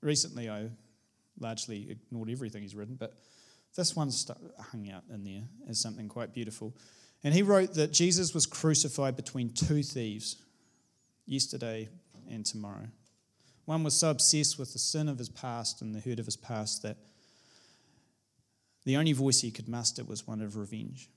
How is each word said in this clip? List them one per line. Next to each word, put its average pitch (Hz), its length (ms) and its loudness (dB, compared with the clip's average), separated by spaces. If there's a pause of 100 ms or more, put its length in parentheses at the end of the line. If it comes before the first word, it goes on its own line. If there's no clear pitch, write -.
recently 131 480 0
I 107 200 -6 (680)
largely 110 500 -6
ignored 110 400 -8
everything 117 320 -6
he's 101 140 -12
written, 104 180 -8
but 120 200 -10 (640)
this 175 200 2
one 147 160 2
stu-, - 240 -2 (360)
hung 104 200 -8
out 95 200 -12
in 104 120 -10
there 98 180 -10 (260)
as 117 120 -2
something 107 280 -4
quite 113 260 -8
beautiful. 113 420 -8 (480)
And 147 100 4
he 180 80 8
wrote 196 320 6
that 151 180 4
Jesus 175 440 4
was 156 100 4
crucified 143 720 2
between 123 340 -4
two 147 320 2
thieves, 110 540 -4 (920)
yesterday 113 640 -2 (400)
and 107 160 -6
tomorrow. 104 440 -6 (760)
One 160 180 2
was 147 120 2
so 160 160 6
obsessed 151 480 6
with 127 140 -6
the - 60 -8
sin 151 300 2
of 139 80 -2
his 120 120 -6
past 117 520 -6
and 107 140 -6
the 110 40 -6
hurt 117 200 -4
of 113 60 -4
his 104 120 -4
past 107 460 -4
that 107 140 -6 (1900)
the 131 120 4
only 156 160 6
voice 135 280 4
he 120 80 -2
could 110 180 -10
muster 117 360 -2
was - 240 -10
one 110 120 -6
of 107 160 -6
revenge. 110 600 -8